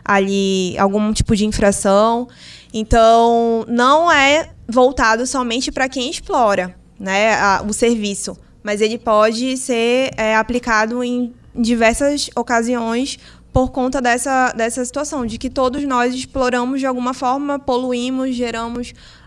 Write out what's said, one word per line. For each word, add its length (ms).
ali 760
algum 340
tipo 240
de 80
infração. 840
Então, 960
não 420
é 380
voltado 600
somente 440
pra 160
quem 240
explora, 640
né, 360
a, 340
o 60
serviço, 600
mas 180
ele 160
pode 600
ser, 580
é, 180
aplicado 680
em 300
diversas 800
ocasiões 840
por 180
conta 300
dessa, 520
dessa 300
situação, 440
de 100
que 140
todos 340
nós 300
exploramos 680
de 60
alguma 260
forma, 460
poluímos, 760
geramos 600